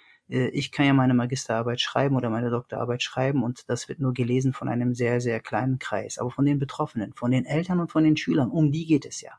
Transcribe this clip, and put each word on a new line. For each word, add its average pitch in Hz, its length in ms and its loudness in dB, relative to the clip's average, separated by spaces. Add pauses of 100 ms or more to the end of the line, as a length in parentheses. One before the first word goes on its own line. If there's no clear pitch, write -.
(300)
äh, 127 200 0
ich - 220 -4
kann 143 140 2
ja 139 80 6
meine 131 200 6
Magisterarbeit 120 680 0
schreiben 135 340 2
oder 123 140 0
meine 117 200 -2
Doktorarbeit 120 540 -4
schreiben 131 400 0
und 123 260 -6
das 123 200 -4
wird 135 100 -8
nur 131 140 0
gelesen 127 400 0
von - 160 -8
einem 123 260 0
sehr, 120 260 0
sehr 117 180 -2
kleinen 127 400 -2
Kreis. 107 380 -6
Aber 123 140 -4
von 139 140 0
den 143 140 2
Betroffenen, 135 540 -4
von 123 180 -2
den 127 140 2
Eltern 175 340 -2
und 165 120 -4
von 156 120 2
den 151 140 4
Schülern, 151 340 0
um 151 200 4
die 160 140 -2
geht 160 200 2
es - 160 -14
ja. - 180 -14